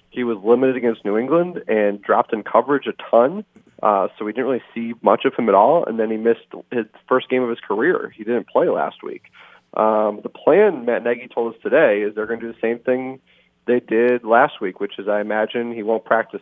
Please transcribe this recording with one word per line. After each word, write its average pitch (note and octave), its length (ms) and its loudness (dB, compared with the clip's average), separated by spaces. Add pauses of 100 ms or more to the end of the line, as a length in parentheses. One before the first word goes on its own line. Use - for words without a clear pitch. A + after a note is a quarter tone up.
(100)
He B2+ 140 -6
was A#2 180 -4
limited B2 340 2
against A#2 280 -2
New G#2 140 0
England E3 500 0
and G#2 320 0
dropped A2 320 0
in G#2 100 -4
coverage B2 440 0
a G#2+ 60 -4 (180)
ton, D3 340 2 (380)
uh, G2+ 340 2
so A2 80 -10
we G#2+ 80 -6
didn't A#2 140 -4
really B2 160 -2 (100)
see A#2 300 -8
much A2 240 2
of C3 80 0
him A#2 160 -2
at G2 40 4
all. C3 300 4
And A2+ 140 -6
then A2 120 -2
he A2 60 -4
missed A2+ 300 -2 (240)
his A#2 160 -4 (200)
first B2+ 220 0
game B2+ 140 0
of A#2+ 80 -2
his A#2 80 -6
career. A#2 580 -2
He A2 80 -16
didn't A2+ 220 -4
play D#3 240 0
last F2+ 320 -4
week. - 220 -14 (500)
Um, G#2+ 480 0
the - 80 -12
plan, D#3+ 560 2
Matt A2 160 -2
Nagy A#2+ 260 -4
told A#2 260 -4
us - 60 -20
today, C#3 400 2
is G#2 140 -4
they're G#2+ 100 -4
gonna A2+ 160 -6
do A#2 120 -10
the - 100 -20
same A#2 160 -2
thing C3 420 -4 (460)
they B2 140 2
did A#2+ 440 0
last A#2+ 360 2
week, F#2 200 -6
which - 180 -6
is G2 80 -12
I G#2 140 0
imagine A2 540 -4
he A2+ 80 -8
won't A2 220 -2
practice A2+ 380 -2